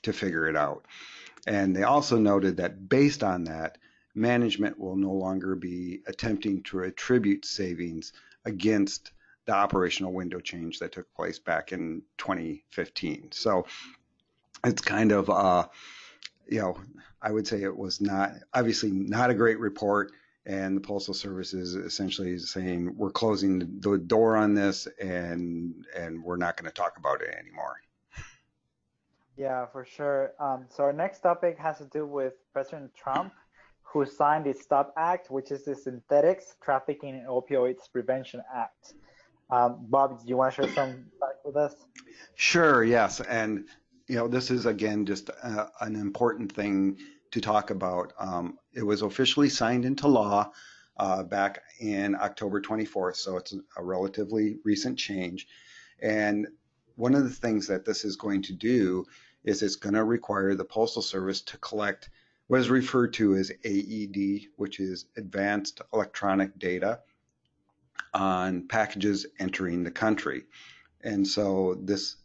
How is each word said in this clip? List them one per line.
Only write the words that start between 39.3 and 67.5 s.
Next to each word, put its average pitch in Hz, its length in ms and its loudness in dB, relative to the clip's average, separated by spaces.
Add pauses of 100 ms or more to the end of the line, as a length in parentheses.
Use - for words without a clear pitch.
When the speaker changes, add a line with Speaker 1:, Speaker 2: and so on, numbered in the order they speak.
Speaker 2:
Um, 123 280 4 (100)
Bob, 131 320 4
do 117 60 -16
you 123 100 0
wanna 131 140 4
share 135 180 0
some 131 360 -4 (140)
facts 135 240 -6
with 143 140 -4
us? 147 160 2 (600)
Speaker 1:
Sure, 151 480 6
yes. 113 360 4
And, 110 480 -2 (400)
you 131 80 -2
know, 117 120 2
this 123 240 0
is, 117 160 2
again, 107 400 0
just, 98 240 -4 (100)
uh, 107 240 -4 (160)
an 110 140 -6
important 107 560 -2
thing 98 480 2 (320)
to 113 100 -2
talk 107 300 2
about. 90 480 -2
Um, 90 400 -6 (140)
it 117 100 -6
was 101 180 2
officially 131 480 2
signed 123 360 2
into 139 220 0
law, 104 440 4 (460)
uh, 95 260 0
back 98 400 -2 (160)
in 101 340 -2
October 101 480 -2
twenty-fourth, 98 540 -2
so 92 220 -6
it's 95 180 -8 (200)
a 90 80 -8
relatively 101 800 -2
recent 107 360 0
change. 92 480 -6 (520)
And 104 480 0 (480)
one 123 200 4
of 143 80 4
the 123 80 0
things 107 360 -2
that 92 180 -2
this 107 200 -2
is 95 120 -4
going 98 260 -2
to 98 100 -8
do 92 520 2 (380)
is 104 200 0
it's 98 140 -2
gonna 107 260 0
require 104 500 0
the 95 120 -2
Postal 110 360 0
Service 95 400 -4
to - 160 -14
collect 104 520 -4 (360)
what 127 140 4
is 117 100 2
referred 127 440 2
to 101 220 4
as 95 160 0 (120)
A 117 60 -4
E 101 380 -2
D, 98 400 -2 (100)
which 101 220 -6
is 92 260 -6 (120)
Advanced 101 640 -4 (120)
Electronic 98 640 0
Data, 92 420 -2 (1120)